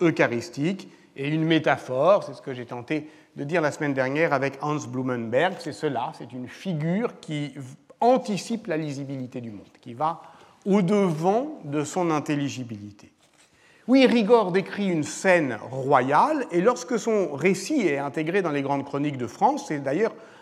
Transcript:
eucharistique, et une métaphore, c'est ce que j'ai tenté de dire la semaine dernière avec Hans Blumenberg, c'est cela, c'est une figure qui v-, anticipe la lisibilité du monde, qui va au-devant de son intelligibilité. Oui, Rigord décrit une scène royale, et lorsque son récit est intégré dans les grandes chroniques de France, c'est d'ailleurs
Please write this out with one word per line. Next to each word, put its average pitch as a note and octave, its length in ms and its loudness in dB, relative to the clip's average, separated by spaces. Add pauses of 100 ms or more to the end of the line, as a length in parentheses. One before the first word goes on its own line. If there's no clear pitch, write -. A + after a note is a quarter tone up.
eucharistique, D#3 840 0 (280)
et C#3 120 -4
une D#3+ 160 0
métaphore, D#3 800 4
c'est C#3 120 -12
ce - 80 -18
que C3+ 120 -8
j'ai B2 120 -10
tenté D3+ 440 -6 (240)
de D3 100 -8
dire E3 160 0
la D3 120 2
semaine C#3+ 220 -2
dernière C#3 380 2
avec C3+ 300 0
Hans D3+ 140 -2
Blumenberg, B2+ 840 0
c'est D3+ 140 -10
cela, D3 440 -4
c'est B2+ 160 -16
une B2+ 160 -10
figure F3 680 -4
qui D3 380 -6
v-, C#3+ 60 -12 (380)
anticipe A#3 680 0
la D#3+ 80 0
lisibilité C3+ 640 -6
du A#2 100 -10
monde, G2 160 -14 (140)
qui A#2+ 140 -14
va D#3 280 -4 (420)
au-devant G3+ 1000 2
de D3 180 -2
son E3+ 280 0
intelligibilité. B2 1000 -4 (760)
Oui, C4 180 8
Rigord G#3+ 460 4
décrit G3 360 -2
une E3 140 2
scène D3+ 560 2 (120)
royale, C#3 800 2
et F3 80 2
lorsque A#3+ 380 0
son G3 340 0
récit F#3+ 540 0
est C#3+ 120 0
intégré D#3 420 -2
dans E3 120 -2
les C#3+ 100 0
grandes C3+ 220 -2
chroniques C#3 340 -4
de A#2+ 80 -4
France, A#3+ 420 0
c'est D3+ 120 -4
d'ailleurs E3 340 -2 (280)